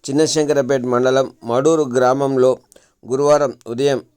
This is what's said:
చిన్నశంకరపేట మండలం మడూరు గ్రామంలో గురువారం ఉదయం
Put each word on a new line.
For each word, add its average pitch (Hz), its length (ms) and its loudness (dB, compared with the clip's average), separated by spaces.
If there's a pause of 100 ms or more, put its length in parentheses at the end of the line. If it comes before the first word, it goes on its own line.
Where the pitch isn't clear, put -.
చిన్నశంకరపేట 143 880 0
మండలం 127 340 0 (240)
మడూరు 151 340 2 (120)
గ్రామంలో 131 540 2 (600)
గురువారం 143 420 2 (200)
ఉదయం 135 280 0 (160)